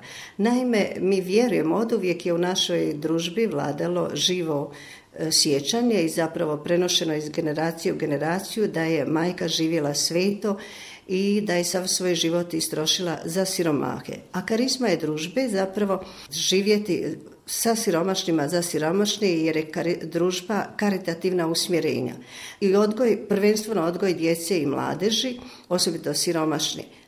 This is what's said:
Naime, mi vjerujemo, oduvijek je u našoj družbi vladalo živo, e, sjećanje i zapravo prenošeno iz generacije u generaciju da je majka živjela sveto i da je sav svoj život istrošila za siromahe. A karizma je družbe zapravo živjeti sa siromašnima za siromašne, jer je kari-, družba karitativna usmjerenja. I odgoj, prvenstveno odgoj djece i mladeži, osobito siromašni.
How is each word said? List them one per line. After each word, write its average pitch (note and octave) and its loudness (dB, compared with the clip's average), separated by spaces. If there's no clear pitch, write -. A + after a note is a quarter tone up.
Naime, A#3 2
mi F#3+ 2
vjerujemo, F3+ 2
oduvijek F#3+ 0
je F3+ 2
u E3+ 2
našoj F3 0
družbi E3 0
vladalo E3 -2
živo, D#3 0
e, D#3+ -2
sjećanje F3 2
i E3 2
zapravo D#3+ -2
prenošeno F3 0
iz D3+ -4
generacije D#3+ -2
u - -4
generaciju D#3+ 0
da D#3+ -2
je D#3+ 2
majka E3+ 0
živjela D#3+ 0
sveto G3 0
i G3+ 2
da F3 -2
je F3 2
sav F3+ -2
svoj F3+ 0
život E3+ 0
istrošila D#3+ -2
za F3 0
siromahe. D3 0
A F#3 -4
karizma A#3+ 0
je F3 4
družbe E3 -2
zapravo F#3+ 0
živjeti G3 0
sa - 0
siromašnima F3 2
za F3 2
siromašne, F3 0
jer D#3+ 2
je D#3 -2
kari-, E3+ -2
družba F3+ 0
karitativna F#3 0
usmjerenja. D#3 0
I G3 4
odgoj, G#3+ 2
prvenstveno G#3 2
odgoj F3 2
djece E3 2
i C#3 0
mladeži, D3+ 0
osobito E3 0
siromašni. D#3 0